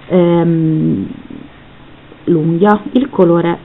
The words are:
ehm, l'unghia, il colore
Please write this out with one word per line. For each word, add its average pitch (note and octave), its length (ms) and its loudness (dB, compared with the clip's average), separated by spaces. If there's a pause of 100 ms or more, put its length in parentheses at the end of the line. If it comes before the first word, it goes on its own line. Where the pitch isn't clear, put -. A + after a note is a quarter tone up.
ehm, E3 1000 0 (1160)
l'unghia, E3+ 580 0 (120)
il B3+ 180 0
colore E3+ 540 0